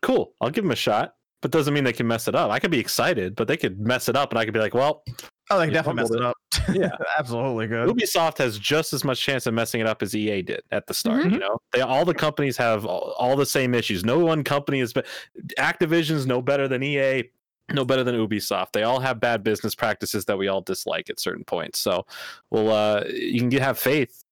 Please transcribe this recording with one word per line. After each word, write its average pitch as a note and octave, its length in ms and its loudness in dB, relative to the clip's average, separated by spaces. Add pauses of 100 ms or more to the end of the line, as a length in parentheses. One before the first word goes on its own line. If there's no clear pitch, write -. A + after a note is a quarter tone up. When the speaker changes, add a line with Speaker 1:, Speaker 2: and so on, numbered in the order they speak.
Speaker 1:
Cool, B3 400 0
I'll A#2 80 0
give G3 160 -2
'em F3 60 2
a A2+ 60 2
shot, A#2 400 0 (260)
but C3 80 -2
doesn't C#3+ 240 2
mean C#3+ 100 2
they B2 80 2
can A#2 140 0
mess A2+ 200 0
it G#2 80 -2
up. C#3 160 2
I A2+ 100 2
could F#3+ 100 0
be D3+ 80 2
excited, A2 580 0
but - 100 0
they B2+ 120 0
could F#2+ 220 -4
mess A#2+ 280 0
it A#2+ 80 2
up, C#3 140 2
and A2+ 80 0
I A2+ 80 2
could A2 80 -6
be A2+ 60 2
like, G#2 140 0
"Well, C#3 280 2 (480)
Speaker 2:
Oh, G3+ 80 0
they E3+ 60 4
can D#3+ 60 -2
Speaker 1:
you - 40 -2
Speaker 2:
definitely C#3+ 280 0
mess A2+ 60 0
Speaker 1:
fumbled A2+ 140 -2
Speaker 2:
it - 480 -2
Speaker 1:
it." F3+ 180 2
Speaker 2:
up. - 100 -6
<laughs> - 20 -8
Speaker 1:
Yeah. - 40 -6 (140)
Speaker 2:
Absolutely A#2 480 -2
good. A#2 220 0
Speaker 1:
Ubisoft F#3 500 0
has A#2 200 0
just D3 360 0
as C3+ 100 -4
much C3 160 0
chance C3+ 260 0
of A#2+ 60 0
messing A2+ 300 0
it A2 60 2
up G#2+ 140 -2
as G#2 140 -4
E G#2+ 140 0
A G2+ 100 -2
did - 300 -6
at G#2 160 -4
the - 80 -8
start. A#3+ 300 0
Speaker 3:
Mm-hmm. F3+ 100 4
Speaker 1:
You C#4 60 0
know, G#2 180 -2 (140)
they, B2 100 2
all C3 240 2
the E3+ 80 2
companies D3 420 0
have A2 300 2
all, F2+ 320 -4
all B2+ 180 4
the C#3 80 4
same B2+ 300 2
issues. A2 300 0
No B2 160 4
one D#3+ 240 2
company C#3+ 360 0
is, A#2+ 140 -2
but C3 100 0 (540)
Activision's D#3 680 2
no B2 140 2
better C#3 280 0
than C3 140 0
E C#3+ 180 0
A, C3+ 300 0 (420)
no C#3 120 2
better C3 200 4
than B2 100 2
Ubisoft. G#2 580 0
They G#2 120 2
all B2+ 160 2
have B2+ 200 -2
bad A#2 240 2
business G#2+ 300 0
practices G#2+ 520 -2
that G2+ 120 0
we G2 100 0
all F#2+ 120 0
dislike F2+ 500 -6
at - 100 -10
certain F2+ 240 -6
points. E2 360 -6
So, F#2 260 -2 (440)
well, A2 200 2
uh, G#2+ 380 2
you - 320 -2
can B2 80 0
get, C3 120 2
have C3 180 0
faith C#3 540 0